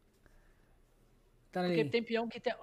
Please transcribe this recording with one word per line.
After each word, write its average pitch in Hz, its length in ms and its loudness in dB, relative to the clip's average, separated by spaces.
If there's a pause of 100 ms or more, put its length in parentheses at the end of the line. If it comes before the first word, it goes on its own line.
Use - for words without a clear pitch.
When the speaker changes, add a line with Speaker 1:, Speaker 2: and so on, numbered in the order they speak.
(1500)
Speaker 1:
Tá 180 120 -2
Speaker 2:
Porque 175 180 4
Speaker 1:
ali. 143 80 2
Speaker 2:
tem 233 140 0
peão 226 260 -2
que 233 100 -12
tem, 233 240 -2